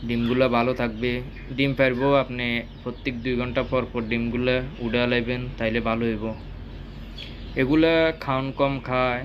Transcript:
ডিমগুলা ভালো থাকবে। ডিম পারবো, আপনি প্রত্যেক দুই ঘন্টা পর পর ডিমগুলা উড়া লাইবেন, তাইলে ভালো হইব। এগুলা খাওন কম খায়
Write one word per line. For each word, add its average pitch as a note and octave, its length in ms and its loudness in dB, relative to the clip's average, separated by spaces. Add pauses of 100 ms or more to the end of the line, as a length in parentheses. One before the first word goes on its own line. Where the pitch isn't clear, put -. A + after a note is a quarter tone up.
ডিমগুলা A#2+ 380 4 (100)
ভালো A#2+ 240 4
থাকবে। A#2+ 320 -2 (440)
ডিম C#3 140 4 (100)
পারবো, C3 260 4 (160)
আপনি B2 240 -4 (360)
প্রত্যেক B2 320 -6 (100)
দুই B2+ 160 0
ঘন্টা B2+ 300 -2
পর B2+ 200 2
পর A#2+ 200 -2
ডিমগুলা A#2+ 460 0 (280)
উড়া A#2 260 2
লাইবেন, B2 300 0 (180)
তাইলে A2+ 300 0
ভালো A2+ 200 0
হইব। G#2+ 160 -2 (1400)
এগুলা D#3 320 6 (320)
খাওন C3+ 220 0 (120)
কম C#3 160 2 (120)
খায় B2+ 380 0